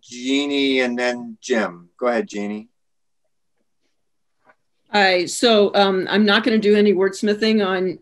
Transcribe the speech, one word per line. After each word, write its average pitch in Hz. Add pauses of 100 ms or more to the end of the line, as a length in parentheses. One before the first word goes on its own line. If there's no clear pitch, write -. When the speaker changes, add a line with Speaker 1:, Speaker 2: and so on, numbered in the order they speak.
Speaker 1:
Jeannie 135
and 123
then 123
Jim. 92
Go 123
ahead, 113
Jeannie. 104 (2250)
Speaker 2:
Hi. 190
So, 214
um, 196
I'm 202
not 208
gonna 220
do 208
any 208
wordsmithing 208
on, 185